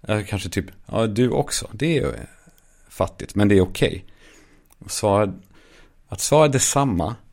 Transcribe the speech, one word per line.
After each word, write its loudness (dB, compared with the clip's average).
Eller -2
kanske -6
typ, -4
"Ja, -2
du 2
också." -2
Det 0
är 0
ju -2
fattigt, -6
men 4
det 6
är 8
okej. 0
Att -12
svara, 2
att -10
svara 4
detsamma 0